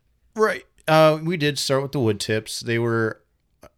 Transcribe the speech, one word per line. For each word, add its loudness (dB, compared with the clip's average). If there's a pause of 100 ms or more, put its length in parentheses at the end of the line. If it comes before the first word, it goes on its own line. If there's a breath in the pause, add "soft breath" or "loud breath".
(360)
Right. 0 (220)
Uh, 6
we -2
did -2
start -2
with -10
the -4
wood 0
tips. -6
They -2
were -2 (560)